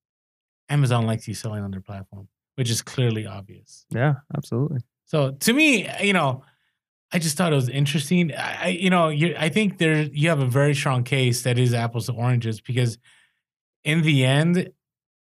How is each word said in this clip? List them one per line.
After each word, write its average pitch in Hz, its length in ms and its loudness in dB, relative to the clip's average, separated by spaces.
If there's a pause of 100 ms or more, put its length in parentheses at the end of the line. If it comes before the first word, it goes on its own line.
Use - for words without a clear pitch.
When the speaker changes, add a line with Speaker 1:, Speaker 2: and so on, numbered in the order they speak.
(680)
Speaker 1:
Amazon 123 380 2
likes 113 220 -4
you 104 60 -8
selling 107 280 -8
on 98 80 -6
their 95 100 -10
platform, 98 460 -16 (300)
which 123 120 -2
is 113 140 -2
clearly 110 440 -2
obvious. 98 640 -18
Speaker 2:
Yeah, 135 240 2 (220)
absolutely. 139 440 -4 (260)
Speaker 1:
So 143 260 0
to 214 200 0
me, 262 360 2 (140)
you 202 120 2
know, 135 280 0 (720)
I 180 80 0
just 156 160 -2
thought 175 160 2
it 143 40 4
was 127 120 0
interesting. 143 680 0
I, - 280 -8
I, 175 60 -2
you 185 220 0
know, 175 180 4
you, 151 300 0
I 156 120 0
think 208 280 0
there, 156 240 2
you 147 280 0
have 151 100 2
a 131 60 2
very 139 280 2
strong 131 300 0
case 123 380 0
that 123 160 0
is 123 160 2
apples 117 320 -4
to 120 60 -4
oranges, 113 480 -2
because 120 380 -2 (840)
in 156 180 2
the 143 220 4
end, 160 460 2 (680)